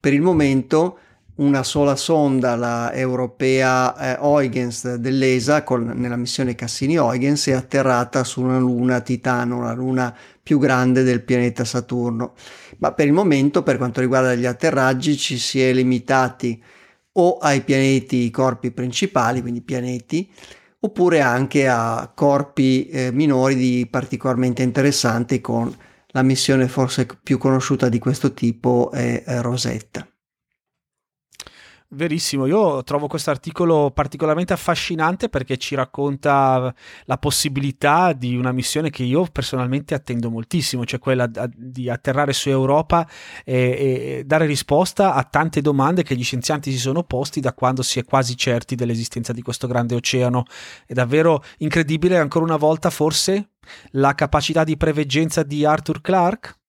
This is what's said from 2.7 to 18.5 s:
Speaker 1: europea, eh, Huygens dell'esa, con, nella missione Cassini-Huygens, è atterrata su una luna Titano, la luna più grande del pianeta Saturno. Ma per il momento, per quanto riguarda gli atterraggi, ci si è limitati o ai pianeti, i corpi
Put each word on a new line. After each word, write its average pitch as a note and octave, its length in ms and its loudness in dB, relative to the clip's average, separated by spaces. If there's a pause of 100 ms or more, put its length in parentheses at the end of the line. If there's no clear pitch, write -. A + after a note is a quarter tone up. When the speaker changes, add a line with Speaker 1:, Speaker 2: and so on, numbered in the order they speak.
Speaker 1:
europea, B2+ 1200 0
eh, - 40 -8
Huygens B2 760 0
dell'esa, C3 640 2
con, A#2+ 320 -2
nella B2 220 -4
missione B2 400 -4
Cassini-Huygens, C3+ 920 0
è C#3 60 0
atterrata C3 720 0
su - 180 -6
una B2+ 160 0
luna B2+ 420 2
Titano, B2 640 -2
la A#2 100 -6
luna B2+ 420 -2 (280)
più D3 160 2
grande B2+ 460 4
del B2 180 2
pianeta B2 420 0
Saturno. A#2+ 680 -4 (440)
Ma - 140 0
per D3+ 140 2
il C#3+ 60 4
momento, D3+ 500 4
per C3+ 160 0
quanto B2 220 -4
riguarda B2+ 340 2
gli A#2+ 100 -2
atterraggi, C3+ 720 0
ci C3 220 -4
si C3 240 -2
è B2+ 100 4
limitati B2+ 880 0 (520)
o F3+ 260 6
ai C#3 240 2
pianeti, C3+ 540 2
i A#2+ 140 2
corpi B2+ 420 0